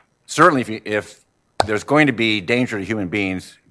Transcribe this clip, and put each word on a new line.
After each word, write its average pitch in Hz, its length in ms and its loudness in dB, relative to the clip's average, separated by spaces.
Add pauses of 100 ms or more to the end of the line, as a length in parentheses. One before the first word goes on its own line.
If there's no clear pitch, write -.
(260)
Certainly, 156 360 4
if 110 80 -6
you, 110 140 -8
if 104 400 -4 (420)
there's 104 180 -2
going 147 240 2
to 127 60 0
be 107 280 0
danger 120 380 -2
to 92 60 -6
human 104 240 -4
beings, 95 500 -6 (100)